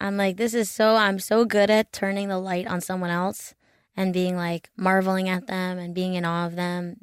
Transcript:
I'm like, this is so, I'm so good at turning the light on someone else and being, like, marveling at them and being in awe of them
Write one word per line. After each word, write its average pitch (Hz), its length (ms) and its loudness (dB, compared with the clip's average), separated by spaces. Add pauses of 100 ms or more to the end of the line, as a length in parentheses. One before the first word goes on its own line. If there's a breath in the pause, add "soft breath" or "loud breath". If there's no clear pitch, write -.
I'm 196 160 -4
like, 196 200 0
this 226 180 -2
is 226 160 0
so, 220 240 4
I'm 202 240 4
so 220 260 2
good 202 240 4
at 214 240 4
turning 196 360 -4
the 190 100 -2
light 185 300 -4
on 175 120 -2
someone 180 300 -4
else 180 440 -4 (420)
and 190 160 0
being, 180 240 0
like, 170 400 -4
marveling 190 520 2
at 180 200 -4
them 185 300 -4
and 175 180 -8
being 185 180 -2
in 175 100 -2
awe 170 220 -2
of 170 80 -6
them 175 480 -6